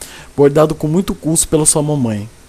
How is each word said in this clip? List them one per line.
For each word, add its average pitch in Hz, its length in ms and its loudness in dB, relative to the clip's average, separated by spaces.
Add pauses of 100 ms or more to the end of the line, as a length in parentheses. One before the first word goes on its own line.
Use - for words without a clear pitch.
(360)
bordado 151 380 4
com 156 120 -8
muito 180 300 -2
custo 160 320 -2
pela 151 180 0
sua 151 160 0
mamãe, 117 460 -2 (200)